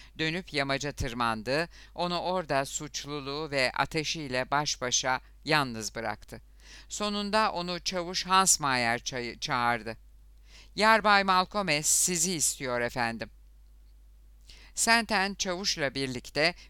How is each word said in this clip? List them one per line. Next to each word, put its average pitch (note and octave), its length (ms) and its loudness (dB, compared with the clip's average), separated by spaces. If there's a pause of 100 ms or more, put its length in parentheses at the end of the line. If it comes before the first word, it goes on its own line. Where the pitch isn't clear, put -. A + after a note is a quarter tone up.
(200)
Dönüp D#3+ 340 -4
yamaca C#3 380 -2
tırmandı, A#2+ 800 -2 (260)
onu F3 240 -2
orada D3+ 460 0
suçluluğu C#3+ 840 -8
ve C3 200 2
ateşiyle C3+ 800 -2
baş D3 300 0
başa B2+ 400 0 (240)
yalnız B2 500 0
bıraktı. A2+ 460 -8 (480)
Sonunda G#3 600 0
onu F3 280 -6
çavuş F3+ 460 -4
Hans F#3+ 340 4
Mayer B2 400 2
çay-, A#2+ 400 -6
çağırdı. A#2+ 580 0 (800)
"Yarbay G3+ 480 6
Malkomes F#3 640 2
sizi F3+ 460 2
istiyor B2+ 480 -2
efendim." A#2 480 -2 (1500)
Senten G#3+ 580 2
çavuşla F3 600 -2
birlikte C3+ 580 -2 (160)